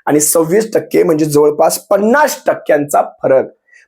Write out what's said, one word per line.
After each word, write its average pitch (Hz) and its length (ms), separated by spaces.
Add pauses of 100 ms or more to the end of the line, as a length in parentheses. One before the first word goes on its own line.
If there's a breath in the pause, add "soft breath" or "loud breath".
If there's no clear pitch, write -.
आणि 147 140
सव्वीस 170 540
टक्के 156 280
म्हणजे 160 220
जवळपास 151 540
पन्नास 226 680
टक्क्यांचा 147 560 (200)
फरक 131 220 (440 soft breath)